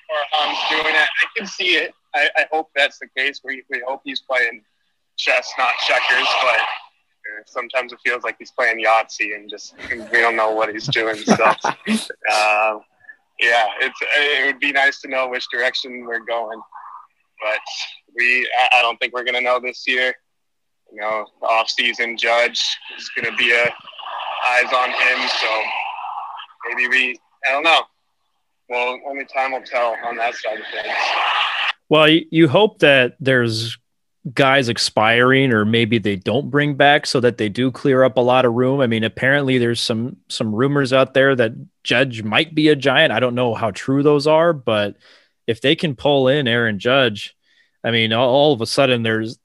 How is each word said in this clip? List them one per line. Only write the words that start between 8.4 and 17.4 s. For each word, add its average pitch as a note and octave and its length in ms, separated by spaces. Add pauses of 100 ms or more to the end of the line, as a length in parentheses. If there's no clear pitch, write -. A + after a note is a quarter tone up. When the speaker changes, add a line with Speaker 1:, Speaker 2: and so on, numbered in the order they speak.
Speaker 1:
playing B2 320
Yahtzee A2 520
and G#2 140
just, - 260 (160)
we A#2 280
don't A2+ 180
know A2 140
what A2 180
he's A2 180
doing. A2+ 300
So, - 180
Speaker 2:
<laughs> A2 80
Speaker 1:
uh, G#2+ 1400 (600)
yeah, A#2 260 (160)
it's, C3 200
it C#3 440
would C3 140
be C#3+ 120
nice C#3 300
to C#3 80
know C3 180
which B2 240
direction B2 560
we're A#2 160
going, A2 360 (840)